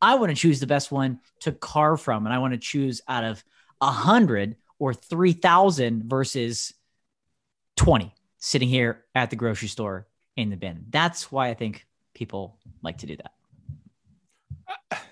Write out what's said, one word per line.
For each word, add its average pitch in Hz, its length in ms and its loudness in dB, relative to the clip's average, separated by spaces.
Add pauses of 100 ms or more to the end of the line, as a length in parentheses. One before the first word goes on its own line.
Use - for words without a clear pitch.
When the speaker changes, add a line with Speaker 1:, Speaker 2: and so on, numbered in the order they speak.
Speaker 1:
I 226 140 6
wanna 208 200 2
choose 143 260 2
the 135 60 -4
best 143 240 0
one 135 300 -2 (200)
to 156 120 -4
carve 151 480 0
from, 107 240 -2
and 113 100 -2
I 127 40 0
wanna 127 200 -2
choose 135 480 -4
out 120 180 -2
of 110 200 -6 (380)
a 135 80 4
hundred 113 640 4 (220)
or 131 160 0
three 175 380 2
thousand 170 720 4
versus 123 680 -4 (1040)
twenty 101 380 2 (240)
sitting 127 300 -2
here 120 360 0 (100)
at 127 140 0
the 120 80 -10
grocery 110 320 -4
store 98 400 -8 (280)
in 117 140 -4
the 98 60 -6
bin. 87 320 -12
That's 165 420 -2
why 135 180 -2
I 117 60 -6
think 110 320 -8 (280)
people 98 440 -12 (240)
like 82 160 -10
to - 80 -14
do 76 100 -12
that. - 160 -20 (1600)
Speaker 2:
Uh, - 60 -4 (160)